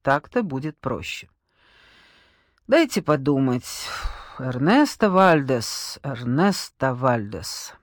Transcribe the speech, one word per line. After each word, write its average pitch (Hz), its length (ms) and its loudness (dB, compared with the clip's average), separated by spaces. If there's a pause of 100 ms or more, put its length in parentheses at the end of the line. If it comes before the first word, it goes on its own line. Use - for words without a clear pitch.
Так-то 147 420 0
будет 147 340 -6
проще. - 520 -8 (1400)
Дайте 262 340 2
подумать. 135 840 0 (520)
Эрнесто 165 680 2
Вальдес, 156 960 2
Эрнесто 135 920 -2
Вальдес. 117 880 -4